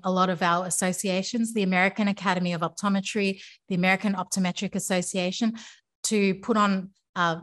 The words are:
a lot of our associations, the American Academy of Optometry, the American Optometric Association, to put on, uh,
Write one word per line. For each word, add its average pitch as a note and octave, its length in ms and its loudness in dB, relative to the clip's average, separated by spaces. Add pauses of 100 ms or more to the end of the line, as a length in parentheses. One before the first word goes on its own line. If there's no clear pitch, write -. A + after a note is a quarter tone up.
a F#3+ 60 0
lot F#3 200 4
of E3+ 100 -4
our F3 240 2
associations, F#3+ 880 -2
the G#3+ 120 0
American F#3+ 440 2
Academy F3+ 440 0
of E3+ 100 -2
Optometry, G3 800 -2 (240)
the F#3+ 80 -4
American F#3+ 400 2
Optometric F#3 640 -2
Association, F#3 840 -2 (460)
to G3 320 2
put G#3+ 200 -2
on, G3 340 2 (260)
uh, E3+ 260 0